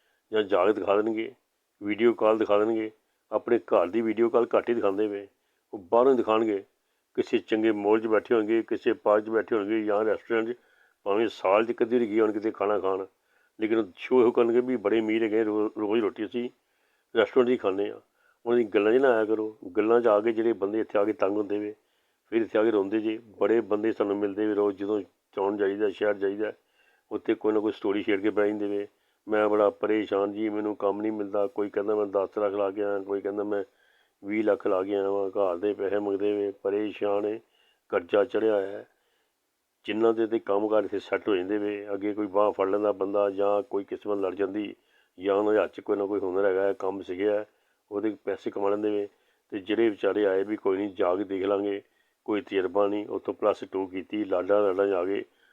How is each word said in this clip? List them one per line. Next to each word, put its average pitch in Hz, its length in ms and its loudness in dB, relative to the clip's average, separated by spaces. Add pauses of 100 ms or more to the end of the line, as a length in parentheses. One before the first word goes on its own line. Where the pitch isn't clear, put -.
(320)
ਜਾਂ 107 100 2
ਜਾ 95 240 2
ਕੇ 107 60 6
ਦਿਖਾ 101 300 2
ਦੇਣਗੇ, 113 320 -4 (480)
ਵੀਡੀਓ 107 300 2
ਕਾਲ 110 260 2
ਦਿਖਾ 104 200 2
ਦੇਣਗੇ। 110 320 0 (420)
ਆਪਣੇ 110 260 2
ਘਰ 98 280 2
ਦੀ 101 140 -2
ਵੀਡੀਓ 113 280 0
ਕਾਲ 117 180 2 (100)
ਘੱਟ 104 140 2
ਹੀ 120 40 0
ਦਿਖਾਉਂਦੇ 101 320 0
ਵੇ, 101 220 -8 (460)
ਉਹ 110 40 -12
ਬਾਹਰੋਂ 117 340 4
ਹੀ 127 40 4
ਦਿਖਾਉਣਗੇ। 110 480 0 (500)
ਕਿਸੇ 120 240 -2
ਚੰਗੇ 110 340 0
ਮਾਲ 104 280 2
'ਚ 113 60 -4
ਬੈਠੇ 107 280 2
ਹੋਣਗੇ, 110 280 2
ਕਿਸੇ 110 300 -2
ਪਾਰਕ 107 320 2
'ਚ 110 40 -12
ਬੈਠੇ 110 280 0
ਹੋਣਗੇ 107 280 -2
ਜਾਂ 104 200 0
ਰੈਸਟੋਰੈਂਟ 113 440 -2
'ਚ, 123 60 -8 (480)
ਭਾਵੇਂ 104 260 0
ਸਾਲ 101 380 2
'ਚ 117 60 -4
ਕਦੀ 120 260 0
ਵੀ 117 120 0
ਗਏ 110 100 2
ਹੋਣ 107 120 4
ਕਿਤੇ 107 180 -4
ਖਾਣਾ 101 280 -2
ਖਾਣ, 95 280 -2 (540)
ਲੇਕਿਨ 110 180 0
ਉਹ 110 60 0 (120)
ਸ਼ੋਅ 127 240 2
ਇਹੋ 120 100 6
ਕਰਨਗੇ 117 300 4
ਵੀ 127 160 -2
ਬੜੇ 107 240 0
ਅਮੀਰ 110 220 0
ਹੈਗੇ, 110 220 0
ਰੋ-, 107 260 -2 (100)
ਰੋਜ਼ 110 220 0
ਰੋਟੀ 101 220 -4
ਅਸੀਂ 120 260 -6 (680)
ਰੈਸਟੋਰੈਂਟ 120 320 4
'ਚ - 20 2
ਹੀ 123 60 4
ਖਾਂਦੇ 101 340 -2
ਹਾਂ। 107 100 -14 (460)
ਉਹਨਾਂ 120 120 4
ਦੀ 117 60 2
ਗੱਲਾਂ 104 280 4
'ਚ 123 40 6
ਨਾ 131 180 6
ਆਇਆ 110 100 2
ਕਰੋ। 107 340 -2 (180)
ਗੱਲਾਂ 113 240 4
'ਚ 117 60 0
ਆ 104 140 6
ਕੇ 117 120 2
ਜਿਹੜੇ 113 200 0
ਬੰਦੇ 104 280 -2
ਇੱਥੇ 104 180 -2
ਆ 101 60 2
ਕੇ 107 80 2
ਤੰਗ 101 240 -2
ਹੁੰਦੇ 104 220 -2
ਵੇ, 104 160 -8 (520)
ਫਿਰ 113 160 0
ਇੱਥੇ 104 160 -2
ਆ 107 60 4
ਕੇ 113 60 4
ਰੋਂਦੇ 104 300 0
ਜੇ। 110 180 -2
ਬੜੇ 110 420 0
ਬੰਦੇ 104 320 0
ਸਾਨੂੰ 101 240 0
ਮਿਲਦੇ 104 300 -2
ਵੇ 107 80 0
ਰੋਜ਼, 101 220 0
ਜਦੋਂ 101 260 -2 (340)
ਟਾਊਨ 101 200 0
ਜਾਈਦਾ, 101 340 0
ਸ਼ਹਿਰ 104 240 0
ਜਾਈਦਾ, 101 380 -2 (580)
ਉੱਥੇ 107 240 -2
ਕੋਈ 107 180 0
ਨਾ 107 80 2
ਕੋਈ 104 120 0
ਸਟੋਰੀ 101 300 -2
ਛੇੜ 98 180 0
ਕੇ 104 100 0
ਬਹਿ 104 180 2
ਜਾਂਦੇ 104 180 -2
ਵੇ, 101 220 -4 (400)
"ਮੈਂ 107 200 2
ਬੜਾ 104 220 4
ਪਰੇਸ਼ਾਨ 104 600 -2
ਜੀ, 107 160 -4
ਮੈਨੂੰ 107 280 -4
ਕੰਮ 101 240 -2
ਨਹੀਂ 110 120 -4
ਮਿਲਦਾ।" 101 340 -2
ਕੋਈ 101 240 -6
ਕਹਿੰਦਾ, 104 260 -2
"ਮੈਂ 104 100 -2
ਦਸ 98 320 -4
ਲੱਖ 101 160 -2
ਲਾ 101 160 -2
ਕੇ 101 140 -6
ਆਇਆ," 101 140 -2
ਕੋਈ 98 220 -6
ਕਹਿੰਦਾ, 101 240 -6
"ਮੈਂ 101 200 -4 (600)
ਵੀਹ 107 200 -4
ਲੱਖ 101 220 0
ਲਾ 95 160 0
ਕੇ 101 120 -4
ਆਇਆ 98 160 -2
ਵਾਂ।" 98 200 -2
ਘਰ 95 260 -2
ਦੇ 101 180 -2
ਪੈਸੇ 98 240 -4
ਮੰਗਦੇ 101 340 -2
ਵੇ, 101 180 -2
ਪਰੇਸ਼ਾਨ 101 760 -4
ਏ, 110 140 -6 (480)
ਕਰਜ਼ਾ 101 360 0
ਚੜ੍ਹਿਆ 107 300 2
ਹੋਇਆ 98 120 0
ਹੈ। 104 220 -14 (960)
ਜਿਨ੍ਹਾਂ 110 300 2
ਦੇ 113 120 0
ਤੇ 110 120 -2
ਕੰਮਕਾਰ 107 460 0
ਇੱਥੇ 95 140 -6
ਸੈੱਟ 98 300 -4
ਹੋ 101 80 2
ਜਾਂਦੇ 95 220 -2
ਵੇ, 104 360 -6
ਅੱਗੇ 101 200 -4
ਕੋਈ 107 120 -4
ਬਾਂਹ 101 260 2
ਫੜ 95 160 -2
ਲੈਂਦਾ 104 240 0
ਬੰਦਾ 101 380 -2
ਜਾਂ 101 320 0
ਕੋਈ 101 220 -6
ਕਿਸਮਤ 101 340 -6
ਲੜ 92 160 -4
ਜਾਂਦੀ 98 400 -6 (440)
ਜਾਂ 98 160 0
ਉਹਨਾਂ 107 180 2
ਦੇ 107 60 4
ਹੱਥ 85 140 0
'ਚ - 80 -14
ਕੋਈ 101 160 -2
ਨਾ 98 100 -2
ਕੋਈ 101 140 -4
ਹੁਨਰ 95 240 -2
ਹੈਗਾ 95 180 2
ਹੈ, 98 100 0
ਕੰਮ 95 300 -6
ਸਿੱਖਿਆ 92 320 -2
ਹੈ, 107 120 -4 (440)
ਉਹਦੇ 104 340 -4
ਪੈਸੇ 101 260 -6
ਕਮਾ 101 180 -2
ਲੈਂਦੇ 107 220 0
ਵੇ। 101 180 -2 (420)
ਤੇ 107 80 -8
ਜਿਹੜੇ 104 300 2
ਵਿਚਾਰੇ 101 380 0
ਆਏ 98 180 2
ਵੀ 107 120 -4
ਕੋਈ 95 200 0
ਨਹੀਂ, 101 180 -4
ਜਾ 92 220 0
ਕੇ 101 80 -4
ਦੇਖ 95 200 -4
ਲਾਂਗੇ, 101 380 -2 (420)
ਕੋਈ 104 160 -2
ਤਜਰਬਾ 95 460 0
ਨਹੀਂ, 104 220 -4
ਉੱਥੋਂ 98 260 -6
ਪਲੱਸ 104 380 0
ਟੂ 95 140 -4
ਕੀਤੀ, 95 380 -6
ਲਾਡਾ 95 360 2
ਲਾਡਾ 98 260 2
ਜਾ 92 180 0
ਕੇ। 98 200 -4 (280)